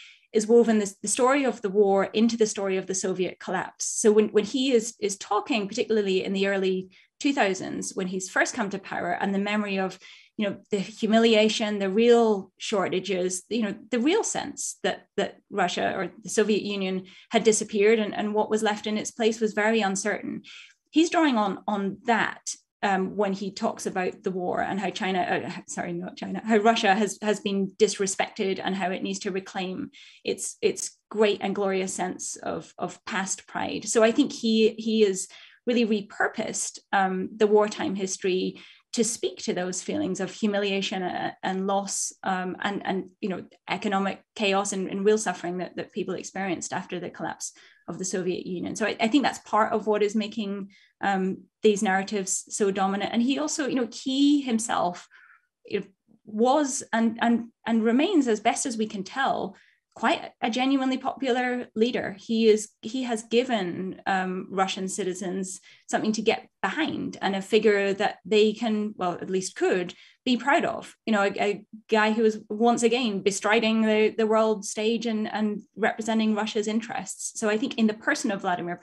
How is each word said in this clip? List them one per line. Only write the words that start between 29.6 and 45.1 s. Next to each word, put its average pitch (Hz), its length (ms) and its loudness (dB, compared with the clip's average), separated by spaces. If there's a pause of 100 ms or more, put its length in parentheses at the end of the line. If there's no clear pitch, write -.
its, - 360 -6
its - 360 -2 (120)
great 208 320 2
and 196 140 -2
glorious 190 380 -2
sense - 440 -6
of, - 400 -8
of 180 280 -8
past 196 420 -6
pride. - 400 -6
So 226 160 4
I 226 80 6
think 277 220 2
he, 220 360 4
he 220 340 2
is 190 260 0 (360)
really 240 200 2
repurposed, 214 920 -4 (120)
um, 190 460 0
the 214 100 6
wartime 208 480 4
history 190 640 -2 (340)
to 233 120 2
speak - 380 -4
to 208 100 -2
those 185 280 -4
feelings 196 380 -4
of 190 120 -6
humiliation, 196 720 -2
uh, 165 280 -4 (120)
and 190 240 -2
loss, 196 440 -2 (120)
um, 185 400 -4
and, 196 220 -2
and, 190 200 -2 (160)
you 214 80 -4
know, 180 160 -6 (240)
economic 196 520 -2 (140)
chaos 196 380 0
and, 190 160 -4
and 196 160 -2
real 214 120 6